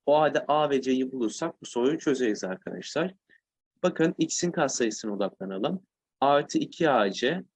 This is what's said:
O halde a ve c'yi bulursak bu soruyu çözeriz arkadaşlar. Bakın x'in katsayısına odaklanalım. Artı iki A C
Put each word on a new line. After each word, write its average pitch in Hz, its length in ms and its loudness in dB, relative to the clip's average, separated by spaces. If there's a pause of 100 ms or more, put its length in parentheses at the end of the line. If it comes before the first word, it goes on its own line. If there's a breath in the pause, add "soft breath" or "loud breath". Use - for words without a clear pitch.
O 147 140 6
halde 147 280 2
a 147 220 2
ve 135 100 2
c'yi 131 320 0
bulursak 131 500 -4
bu - 40 -16
soruyu 131 320 0
çözeriz 123 460 0
arkadaşlar. 95 720 -6 (680 soft breath)
Bakın 170 360 2
x'in 165 340 -2
katsayısına 117 640 -2
odaklanalım. 98 720 -4 (340)
Artı 143 380 4
iki 160 320 0
A 107 200 4
C 156 340 -2 (120)